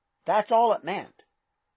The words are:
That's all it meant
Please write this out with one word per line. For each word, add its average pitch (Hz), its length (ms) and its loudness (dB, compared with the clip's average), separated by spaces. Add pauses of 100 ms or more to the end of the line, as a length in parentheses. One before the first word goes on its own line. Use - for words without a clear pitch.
(260)
That's 202 260 0
all 226 220 4
it - 100 -4
meant 165 400 -10 (540)